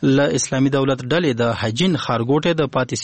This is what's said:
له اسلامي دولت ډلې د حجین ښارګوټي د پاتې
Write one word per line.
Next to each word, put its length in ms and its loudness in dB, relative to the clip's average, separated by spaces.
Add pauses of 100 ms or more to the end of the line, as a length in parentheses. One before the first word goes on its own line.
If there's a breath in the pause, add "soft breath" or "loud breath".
له 220 4 (140)
اسلامي 380 0
دولت 280 0
ډلې 280 0 (100)
د 180 2
حجین 440 0
ښارګوټي 560 0
د 140 -2
پاتې 300 -2